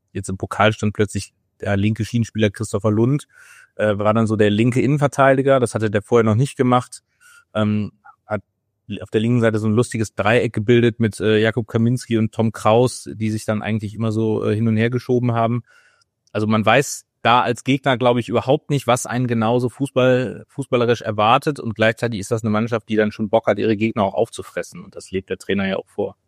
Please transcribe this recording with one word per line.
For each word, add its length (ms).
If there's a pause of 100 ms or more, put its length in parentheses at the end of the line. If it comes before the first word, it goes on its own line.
(120)
jetzt 160
im 100
Pokal 360
stand 200
plötzlich 400 (280)
der 160
linke 260
Schienenspieler 460
Christopher 420
Lund, 360 (480)
äh, 220
war 160
dann 140
so 80
der 140
linke 320
Innenverteidiger, 800
das 140
hatte 140
der 120
vorher 240
noch 100
nicht 220
gemacht. 440 (520)
Ähm, 400 (320)
hat 160 (600)
auf 80
der 120
linken 180
Seite 200
so 80
ein 60
lustiges 420
Dreieck 360
gebildet 480
mit, 220
äh, 160
Jakub 300
Kaminski 500
und 160
Tom 180
Kraus, 580
die 220
sich 140
dann 160
eigentlich 340
immer 160
so, 340
äh, 80
hin 140
und 80
her 140
geschoben 420
haben. 320 (680)
Also 120
man 200
weiß 400 (160)
da 200
als 220
Gegner, 340
glaub 200
ich, 100
überhaupt 420
nicht, 160
was 200
einen 220
genauso 420
Fußball, 800
fußballerisch 520
erwartet 600
und 120
gleichzeitig 460
ist 120
das 120
eine 80
Mannschaft, 380
die 80
dann 160
schon 160
Bock 180
hat, 120
ihre 180
Gegner 260
auch 100
aufzufressen 680
und 120
das 160
lebt 180
der 80
Trainer 300
ja 100
auch 100
vor. 300 (100)